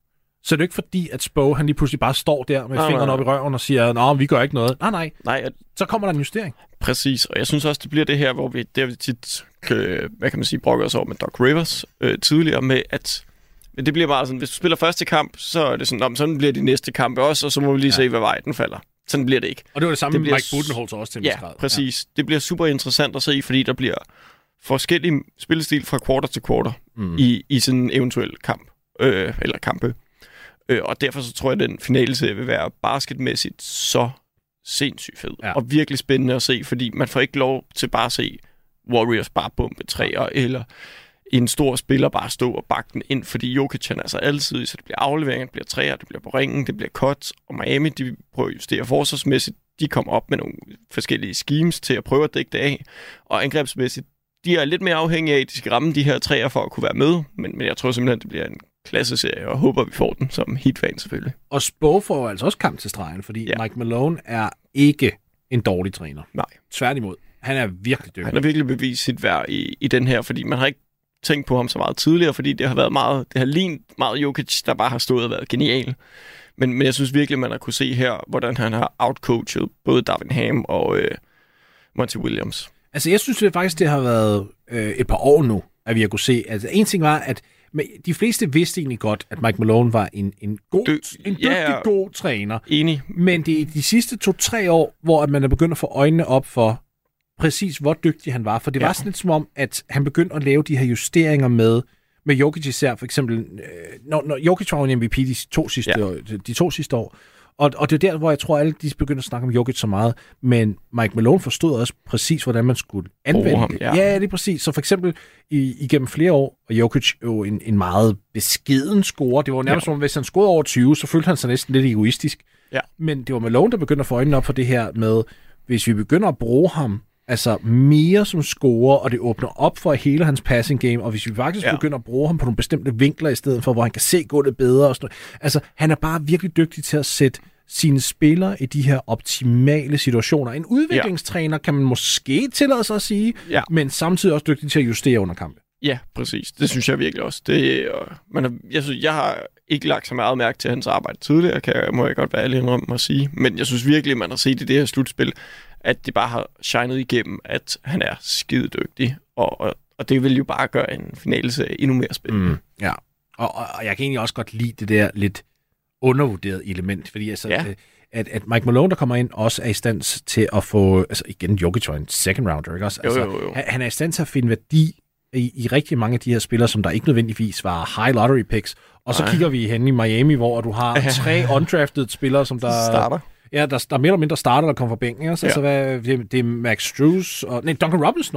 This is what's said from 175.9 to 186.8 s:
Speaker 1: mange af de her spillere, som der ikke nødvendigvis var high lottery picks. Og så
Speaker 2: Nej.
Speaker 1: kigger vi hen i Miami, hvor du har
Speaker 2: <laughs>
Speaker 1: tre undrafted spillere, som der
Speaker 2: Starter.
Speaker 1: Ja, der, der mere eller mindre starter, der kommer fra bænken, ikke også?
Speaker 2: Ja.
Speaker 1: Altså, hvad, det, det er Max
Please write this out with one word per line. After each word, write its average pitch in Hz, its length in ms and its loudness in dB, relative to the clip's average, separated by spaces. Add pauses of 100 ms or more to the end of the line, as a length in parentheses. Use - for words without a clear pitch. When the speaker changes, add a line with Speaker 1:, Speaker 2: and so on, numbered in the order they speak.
Speaker 1:
mange 117 160 0
af 120 60 0
de 123 120 -2
her 117 80 2
spillere, 117 300 2
som 107 140 0
der 92 60 0
ikke 98 180 -2
nødvendigvis 113 560 0
var 87 380 -4
high 131 140 2
lottery 127 340 4
picks. - 260 -2 (300)
Og - 100 -2
så 160 80 0
Speaker 2:
Nej. 110 80 2
Speaker 1:
kigger 165 180 4
vi 120 180 -2
hen 117 200 2
i 139 40 4
Miami, 120 420 4
hvor 117 280 2
du 113 100 -4
har 120 380 0
Speaker 2:
<laughs> 127 140 0
Speaker 1:
tre 165 220 2 (100)
undrafted 143 540 0
spillere, 135 360 2
som 127 140 -6
der 120 100 -2
Speaker 2:
Starter. 117 500 2 (340)
Speaker 1:
Ja, 147 120 2
der, 131 240 -4
der 143 80 0
mere 131 120 4
eller 190 80 6
mindre 151 200 2
starter, 139 300 4
der 147 60 2
kommer 117 220 -2
fra - 40 -10
bænken, 120 240 -4
ikke 160 80 -2
også? 170 140 -2
Speaker 2:
Ja. - 40 2
Speaker 1:
Altså, 147 120 2
hvad, 139 400 0
det, 120 300 -2
det 127 80 2
er 123 40 2
Max 120 440 0